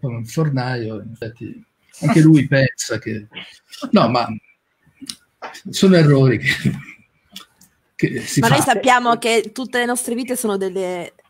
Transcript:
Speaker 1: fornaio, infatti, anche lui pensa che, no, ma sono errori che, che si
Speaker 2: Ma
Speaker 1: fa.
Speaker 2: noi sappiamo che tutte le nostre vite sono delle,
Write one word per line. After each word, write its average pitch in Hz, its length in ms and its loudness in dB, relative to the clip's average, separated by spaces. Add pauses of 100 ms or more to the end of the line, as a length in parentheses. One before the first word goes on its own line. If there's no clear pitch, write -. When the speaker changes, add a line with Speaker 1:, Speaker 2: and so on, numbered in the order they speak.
(240)
Speaker 1:
fornaio, 123 760 -4
infatti, 113 640 -14 (380)
anche 165 180 4
lui 151 260 6
pensa 135 520 -2
che, 107 280 -10 (680)
no, 175 160 4
ma 123 180 -2 (1400)
sono 190 260 4
errori 135 420 6
che, - 140 -2 (1400)
che - 240 -4
si - 200 -4
Speaker 2:
Ma - 80 4
Speaker 1:
fa. - 60 4
Speaker 2:
noi 302 80 4
sappiamo 240 540 2
che 226 360 -2
tutte 247 260 -8
le 240 80 0
nostre 240 280 -4
vite 247 220 -6
sono 208 220 -4
delle, 180 560 -6 (160)